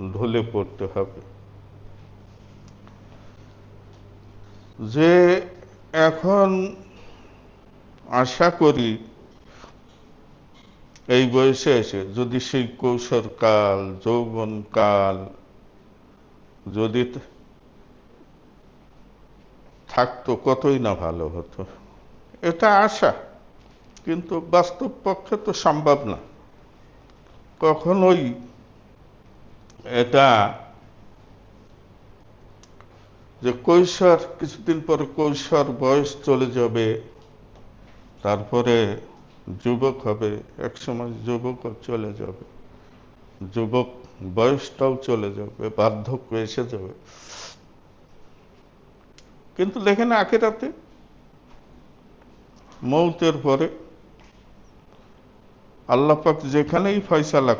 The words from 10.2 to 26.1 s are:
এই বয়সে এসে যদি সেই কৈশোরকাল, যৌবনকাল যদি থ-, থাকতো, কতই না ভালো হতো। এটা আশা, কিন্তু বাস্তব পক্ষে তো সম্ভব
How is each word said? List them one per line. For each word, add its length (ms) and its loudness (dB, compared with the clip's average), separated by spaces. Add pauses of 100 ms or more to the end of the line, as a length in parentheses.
এই 100 6 (100)
বয়সে 360 4 (100)
এসে 180 -6 (180)
যদি 220 -2 (100)
সেই 160 -2 (160)
কৈশোরকাল, 1000 2 (260)
যৌবনকাল 1120 0 (1600)
যদি 240 0 (120)
থ-, 160 -16 (2750)
থাকতো, 380 -2 (140)
কতই 400 2
না 80 0 (100)
ভালো 220 -4 (100)
হতো। 260 -12 (880)
এটা 180 0 (180)
আশা, 260 2 (920)
কিন্তু 280 -4 (200)
বাস্তব 360 0 (160)
পক্ষে 300 -4 (100)
তো 60 -2 (140)
সম্ভব 320 4 (140)